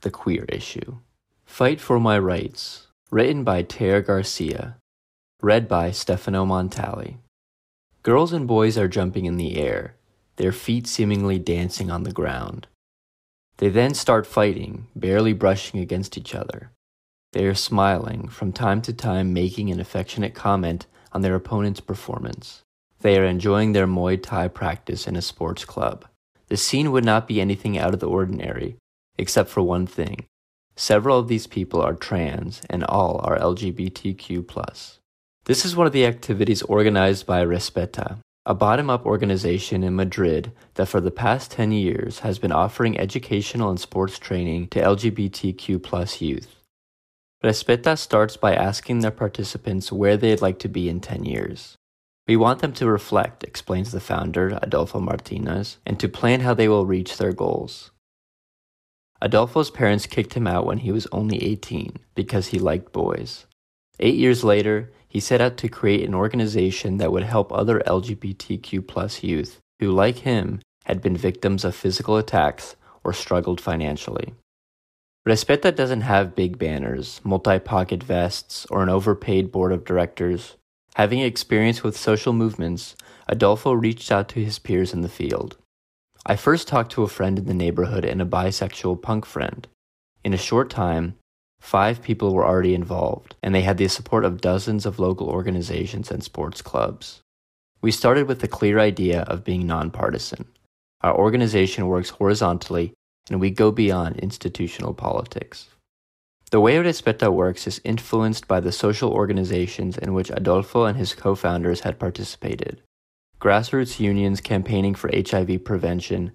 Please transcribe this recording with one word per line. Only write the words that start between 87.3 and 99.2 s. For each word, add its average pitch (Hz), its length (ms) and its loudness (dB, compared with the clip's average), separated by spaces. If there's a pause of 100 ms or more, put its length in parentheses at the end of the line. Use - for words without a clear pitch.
in 98 80 -4
the 95 80 -2
neighborhood 87 500 0
and 92 180 -2
a 90 40 -2
bisexual 90 760 -2
punk 107 240 -4
friend. - 420 -8 (580)
In 98 80 0
a 92 40 2
short 120 320 0
time, 85 460 -2 (460)
five 110 400 2
people 104 320 0
were 92 120 4
already 92 280 4
involved, 90 680 -4
and 95 120 0
they 92 80 4
had 92 160 2
the 95 100 4
support 110 380 0
of 90 160 -2
dozens 104 440 0
of 101 140 -4
local 92 300 0
organizations 90 840 -4
and - 120 -6
sports - 380 -8
clubs. - 600 -4 (600)
We 113 100 2
started 131 360 4
with 127 120 -2
the - 100 -2
clear 104 300 2
idea 90 420 2